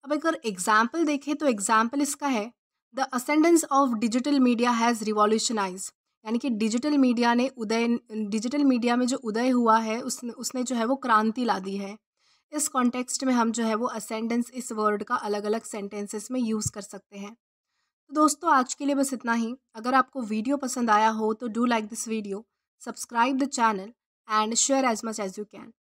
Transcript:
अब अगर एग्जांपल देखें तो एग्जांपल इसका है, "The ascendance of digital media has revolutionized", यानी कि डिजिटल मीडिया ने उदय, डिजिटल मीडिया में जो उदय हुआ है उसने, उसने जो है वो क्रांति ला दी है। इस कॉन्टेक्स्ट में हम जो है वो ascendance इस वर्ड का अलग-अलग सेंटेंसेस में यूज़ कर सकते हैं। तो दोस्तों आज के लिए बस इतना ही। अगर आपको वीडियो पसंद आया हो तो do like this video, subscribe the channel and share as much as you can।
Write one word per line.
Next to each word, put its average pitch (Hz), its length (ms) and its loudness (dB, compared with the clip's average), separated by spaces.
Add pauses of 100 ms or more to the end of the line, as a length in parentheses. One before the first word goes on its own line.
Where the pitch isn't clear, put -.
अब 269 80 -4
अगर 311 320 0
एग्जांपल 226 600 2
देखें 294 320 0
तो 302 100 -2
एग्जांपल 233 560 2
इसका 285 240 -4
है, 240 260 -2 (460)
"The 262 140 -2
ascendance 311 520 4
of 269 360 2
digital 254 380 2
media 240 420 4
has 226 240 2
revolutionized", 208 920 0 (300)
यानी 226 140 -2
कि 277 120 -2
डिजिटल 233 480 0
मीडिया 240 360 4
ने 247 140 2
उदय, 233 500 -2 (140)
डिजिटल 220 520 -2
मीडिया 240 320 4
में 247 100 2
जो 254 100 -2
उदय 226 320 -2
हुआ 233 300 4
है 220 220 -2
उसने, 247 320 -8
उसने 254 300 -8
जो 247 140 -4
है 226 80 0
वो 262 120 0
क्रांति 226 480 2
ला 196 140 0
दी 196 180 -6
है। 196 220 -10 (540)
इस 294 160 -4
कॉन्टेक्स्ट 247 560 -2
में 254 100 2
हम 226 180 2
जो 233 120 -2
है 220 100 0
वो 240 220 -2
ascendance 233 540 -4
इस 247 220 -12
वर्ड 214 320 0
का 240 100 -4
अलग-अलग 208 480 -2
सेंटेंसेस 208 680 -10
में 254 100 -2
यूज़ 220 320 -2
कर 208 80 -12
सकते 202 380 -18
हैं। 208 180 -14 (720)
तो 277 60 -16
दोस्तों 302 380 4
आज 254 220 4
के 285 120 -4
लिए 285 80 2
बस 277 180 0
इतना 233 200 -4
ही। 233 240 -2 (180)
अगर 233 200 -4
आपको 262 280 0
वीडियो 220 340 -2
पसंद 247 340 -2
आया 214 180 6
हो 220 260 0
तो 247 140 -8
do 220 120 -4
like 233 280 0
this 226 200 -10
video, 214 340 -6 (460)
subscribe 240 460 -2
the 277 140 0
channel 220 420 -2 (420)
and 214 200 0
share 262 440 2
as 220 80 -10
much 220 160 -8
as 190 180 -6
you 208 160 -10
can। 226 280 -20